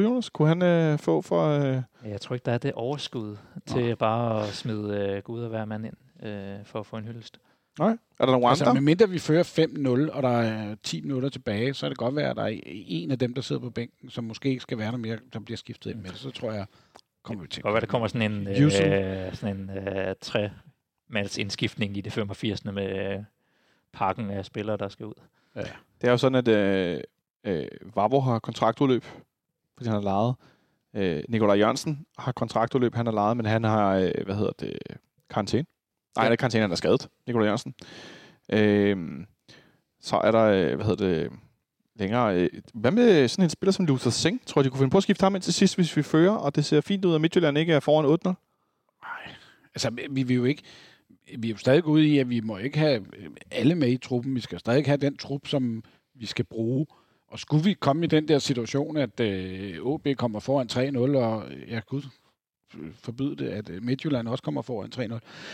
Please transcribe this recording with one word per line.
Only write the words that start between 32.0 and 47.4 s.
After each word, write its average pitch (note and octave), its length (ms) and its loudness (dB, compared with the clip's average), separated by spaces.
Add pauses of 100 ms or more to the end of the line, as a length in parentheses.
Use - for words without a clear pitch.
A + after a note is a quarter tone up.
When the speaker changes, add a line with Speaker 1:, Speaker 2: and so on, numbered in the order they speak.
Speaker 1:
har - 140 -6
kontraktudløb, A#2 640 0
han A#2 100 -2
har A2+ 80 -2
lejet, G#2+ 240 2
men A2+ 80 -2
han A2 180 2
har, G#2 320 4
øh, F#2 160 2 (140)
hvad G2 100 -4
hedder G#2 240 0
det, - 180 -8 (520)
karantæne. A2+ 360 -2 (500)
Nej, A2+ 80 2
Speaker 3:
Ja. - 20 4
Speaker 1:
han A2+ 60 4
er A#2 40 4
karantæne, A2+ 260 0
han G2+ 100 2
er E2+ 40 -2
skadet, F2+ 340 0 (180)
Nikolaj A#2 180 0
Jørgensen. G#2+ 280 -2 (800)
Øhm, G2+ 720 2 (760)
så - 160 -4
er G#2+ 140 4
der, A2+ 120 6
øh, F#2 320 4
hvad G2+ 100 -4
hedder G2 220 0
det, D#2+ 240 0 (640)
længere, G#2+ 400 0
øh, F2 140 4 (240)
hvad A#2 180 2
med G3 360 6
sådan - 180 2
en D#3 40 4
spiller F#3+ 220 0
som F#3+ 140 2
Luther C3 260 2
Singh? G3+ 340 0
Tror - 160 2
du, C3+ 40 4
de C3 40 2
kunne C3+ 100 -8
finde C3 120 2
på F#3+ 60 6
at G3 60 4
skifte G3 200 0
ham G3 120 4
ind F#3 80 -4
til E3+ 100 -2
sidst, - 220 4
hvis E3+ 220 0
vi D3 60 2
fører, E3+ 320 4
og C#3+ 200 -2
det D3 100 2
ser D3+ 160 4
fint G3 240 -2
ud, E3+ 100 4
at D3+ 60 2
Midtjylland D#3+ 360 2